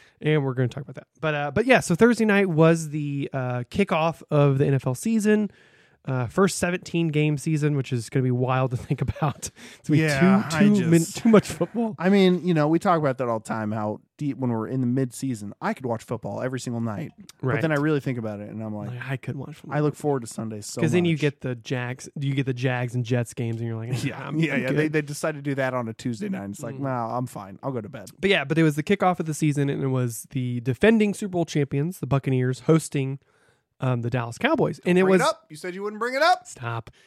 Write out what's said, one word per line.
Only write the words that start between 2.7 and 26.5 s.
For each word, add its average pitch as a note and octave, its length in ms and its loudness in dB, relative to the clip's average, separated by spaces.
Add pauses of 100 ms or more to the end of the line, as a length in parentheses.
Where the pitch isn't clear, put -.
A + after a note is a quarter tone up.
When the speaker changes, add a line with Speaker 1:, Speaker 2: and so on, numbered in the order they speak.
Speaker 1:
the, C#3+ 420 -4
uh, B2 380 -4
kickoff E3 600 0
of C#3+ 280 4
the D3+ 80 4
N C#3 80 4
F C3 120 0
L B2+ 80 0
season, G#3+ 560 2 (540)
uh, B2+ 220 -2
first F#3 320 2
seventeen F3 500 -2
game D3+ 280 2
season, D3 400 0
which C3 160 -2
is A#2 160 -2
gonna C3+ 140 0
be B2+ 80 2
wild B2+ 400 2
to B2+ 80 -2
think - 240 -4
about. - 520 -4
<laughs> - 260 -20
It's - 100 -8
gonna D3+ 80 6
be D#3 60 4
Speaker 2:
Yeah, F3 440 2
Speaker 1:
too, D#3+ 80 -2
Speaker 2:
I D3+ 40 0
Speaker 1:
too G#3 260 4
min-, E3+ 140 6
Speaker 2:
just - 180 -6
Speaker 1:
too - 100 0
much G#3+ 200 6
football. G#3+ 500 -4
Speaker 2:
I F3 100 0
mean, F#3 380 4
you F3+ 80 2
know, D3+ 140 4
we E3 100 2
talk F3 200 2
about C#3 200 0
that B2 100 -2
all A2+ 120 -2
the - 80 -14
time, G#2+ 240 -4
how G#2+ 280 -4 (160)
deep C#3+ 220 -4
when B2+ 120 0
we're A2 180 -2
in C3 120 -2
the B2 60 0
mid-season, B2 720 -4
I G#3 140 -4
could C3+ 120 -10
watch A2+ 160 -4
football A2 380 -8
every B2+ 200 -4
single A#2+ 200 -6
night. A2 320 -6 (280)
But B2 60 -6
Speaker 1:
Right. B2+ 160 0
Speaker 2:
then D#3+ 100 0
I D3 40 2
really D3 240 2
think B2+ 180 -4
about G#2+ 220 -6
it, G#2 80 -12
and A2 140 -10
I'm G#2+ 120 -8
like, G#2 160 -8
Speaker 1:
Like, B2 200 -10
I C3+ 80 -4
could - 180 -10
watch D3 200 -12
football. C#3 200 -8
Speaker 2:
I D3+ 40 0
look D3 160 0
forward C#3+ 240 -2
to A2+ 60 -10
Sundays G#2+ 400 -10
so - 140 -8
Speaker 1:
'Cause D#3 120 2
then F3 120 4
you E3+ 100 2
Speaker 2:
much. C#3 60 -4
Speaker 1:
get D3 220 0
the B2+ 140 -4
Jags, B2 520 -6 (100)
you C#3 160 -2
get C3+ 120 0
the C3 80 -2
Jags B2 400 -2
and B2 100 -2
Jets A#2+ 300 0
games, A#2 260 -4
and A#2 80 -4
you're A2+ 80 -4
like, A2+ 140 -8
Speaker 2:
<laughs> A#2+ 140 -2
Yeah, C3+ 220 -6
Speaker 1:
"I'm, C#3+ 120 -4
Speaker 2:
yeah, D3+ 160 0
Speaker 1:
I'm C3+ 80 0
Speaker 2:
yeah. B2+ 60 -2
Speaker 1:
good." B2+ 100 0
Speaker 2:
They, D#3 100 2
they D3+ 140 0
decide D3+ 320 -4
to C#3+ 80 -10
do C#3+ 140 -4
that C3 180 0
on B2 140 -2
a A2+ 40 -6
Tuesday A2 380 -6
night, F#2+ 140 -6
and G2+ 100 -8